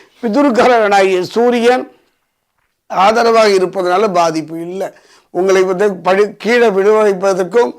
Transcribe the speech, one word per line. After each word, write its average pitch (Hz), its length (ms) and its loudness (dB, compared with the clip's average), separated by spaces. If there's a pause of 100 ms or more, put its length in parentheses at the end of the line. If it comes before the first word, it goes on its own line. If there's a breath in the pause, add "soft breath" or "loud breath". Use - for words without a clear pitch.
(240 loud breath)
பிதுர்காரகனாகிய 214 960 2
சூரியன் 240 720 -2 (960)
ஆதரவாக 226 600 2
இருப்பதனால 185 640 0
பாதிப்பு 165 480 -2
இல்லை. 175 260 -10 (420 soft breath)
உங்களை 185 340 0
வந்து 190 300 -2
படி-, 190 440 -2
கீழே 240 300 0
விடுவதைப்பதற்கும், 196 1120 0